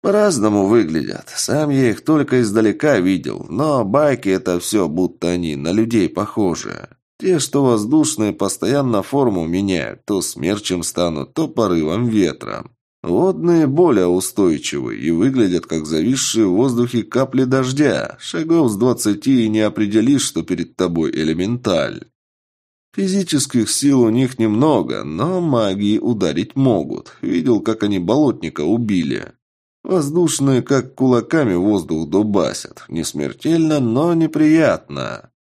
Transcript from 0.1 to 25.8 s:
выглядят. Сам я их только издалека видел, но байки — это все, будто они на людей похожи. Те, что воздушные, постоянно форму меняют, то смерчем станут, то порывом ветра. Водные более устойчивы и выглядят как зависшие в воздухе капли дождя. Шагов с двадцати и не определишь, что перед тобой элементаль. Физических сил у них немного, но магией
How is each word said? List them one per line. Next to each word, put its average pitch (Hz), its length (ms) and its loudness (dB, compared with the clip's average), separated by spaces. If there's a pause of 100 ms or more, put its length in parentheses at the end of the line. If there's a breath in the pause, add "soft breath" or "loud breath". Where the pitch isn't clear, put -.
выглядят. 80 680 0
Сам 147 340 -2
я 135 200 0
их - 140 -6
только 131 380 0
издалека 110 580 2
видел, 78 500 -2
но 131 340 0
байки — 127 460 0
это 90 300 0
все, 92 300 0
будто 85 400 -2
они 85 260 -2
на 73 160 -4
людей 110 380 2
похожи. 92 800 -4 (300)
Те, 180 200 0
что 139 240 0
воздушные, 117 680 2
постоянно 113 720 -2
форму 107 440 0
меняют, 87 580 -2
то 98 160 -2
смерчем 90 600 -4
станут, 80 500 -4
то 156 140 -2
порывом 90 600 0
ветра. 85 640 -2 (380)
Водные 165 600 2
более 135 400 4
устойчивы 76 920 0
и 73 140 -2
выглядят 95 540 2
как 80 200 -4
зависшие 107 600 0
в 90 80 2
воздухе 120 480 0
капли 131 420 0
дождя. 131 720 0
Шагов 160 520 0
с 101 40 -4
двадцати 120 680 2
и 107 40 0
не 107 120 2
определишь, 110 640 2
что 82 200 -4
перед 85 320 -8
тобой 82 360 -2
элементаль. 82 960 -2 (840)
Физических 175 760 0
сил 139 320 2
у 113 80 4
них 123 300 0
немного, 107 640 0
но 117 360 -4
магией 107 640 0